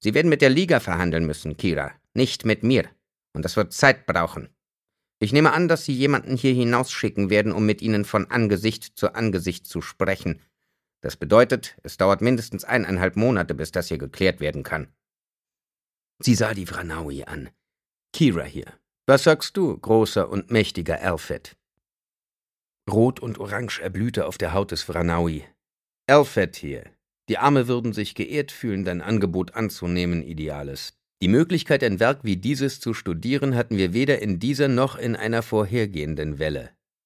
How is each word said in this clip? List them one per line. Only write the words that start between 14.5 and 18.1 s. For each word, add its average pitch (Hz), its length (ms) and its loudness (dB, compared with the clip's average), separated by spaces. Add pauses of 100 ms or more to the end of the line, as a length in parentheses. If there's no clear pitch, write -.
kann.“ 76 300 -8 (1300)
Sie 120 140 4
sah 110 180 0
die 95 120 -8
Vranaui 78 580 -8
an. 73 260 -14 (640)